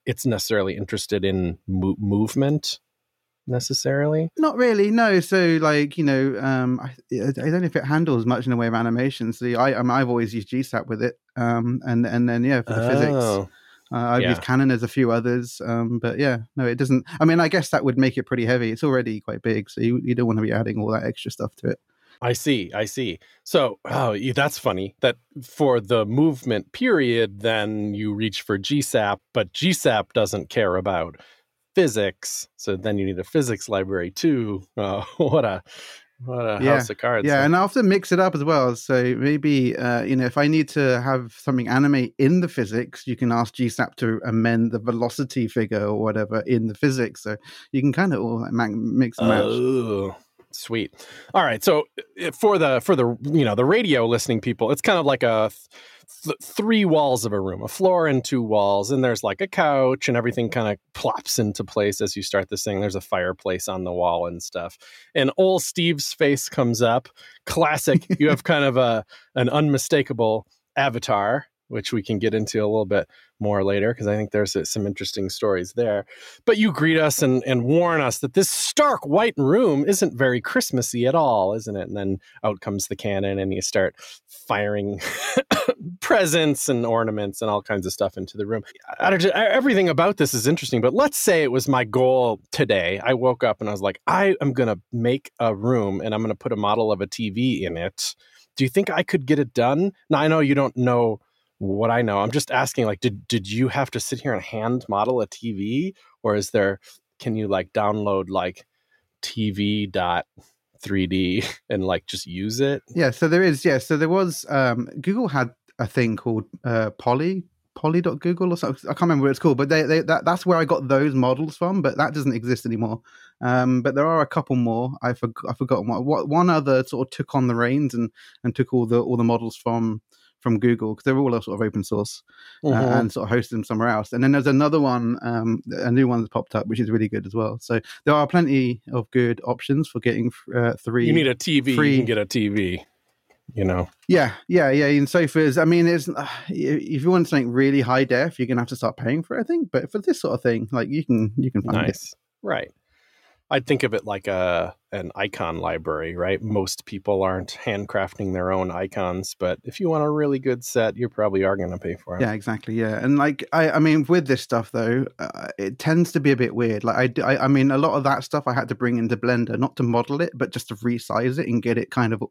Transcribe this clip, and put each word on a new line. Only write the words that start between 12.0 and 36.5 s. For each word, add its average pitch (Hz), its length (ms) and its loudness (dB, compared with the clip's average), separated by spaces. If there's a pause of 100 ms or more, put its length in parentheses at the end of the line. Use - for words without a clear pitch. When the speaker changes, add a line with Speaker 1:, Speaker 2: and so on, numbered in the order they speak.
Speaker 2:
and 120 240 0
then, 117 160 0
yeah, 131 180 2
for - 120 -6
the 113 140 0
physics. 139 240 2
Speaker 1:
Oh. 104 360 0 (420)
Speaker 2:
Uh, 120 60 -4
I've 120 260 2
Speaker 1:
Yeah. 92 80 2
Speaker 2:
used - 120 -2
Canon 131 280 2
as 117 120 0
a 110 60 -2
few 127 240 2
others, 120 520 -2
um, 117 340 -2
but 113 200 -4
yeah, 131 200 0 (180)
no, 131 100 0
it 120 80 0
doesn't. 131 320 2 (140)
I 156 40 4
mean, 165 160 4
I 160 80 4
guess 175 220 0
that 151 140 0
would 127 120 2
make 131 220 2
it 123 60 -4
pretty 120 200 -2
heavy. 120 260 2
It's 113 140 -6
already 117 360 0
quite 110 220 -10
big, 110 280 -2
so - 100 -8
you, 120 220 2
you 123 120 0
don't 123 120 0
wanna 110 160 0
be 110 100 0
adding 110 260 -2
all 107 120 -2
that 113 140 -2
extra 117 260 -8
stuff - 260 -8
to - 140 -4
it. - 80 -4 (420)
Speaker 1:
I 123 140 0
see, 113 400 -2
I 107 100 -2
see. 104 340 -6 (260)
So, 135 420 0
oh, 123 260 0
you, 113 220 -4
that's - 240 0
funny 98 440 -4
that 120 140 2 (260)
for 127 380 0
the 107 240 0
movement 123 680 0
period, 117 680 0
then 107 540 -2
you 104 180 -4
reach 104 300 -4
for 101 160 -2
G 139 240 -2
sap, 104 380 0 (120)
but 104 220 -2
G 175 180 0
sap 113 420 0
doesn't 101 360 -2
care 95 260 0
about 87 400 -2 (580)
physics, 110 840 -2
so 98 200 -4
then 104 220 -2
you 98 80 0
need 92 120 -4
a 92 60 -6
physics 123 460 -2
library 95 400 -2
too. 110 540 -2 (120)
Uh, 101 340 -4
<laughs> - 60 -20
what 147 280 2
a, 95 180 -4 (600)
what 123 200 -8
a 107 160 -2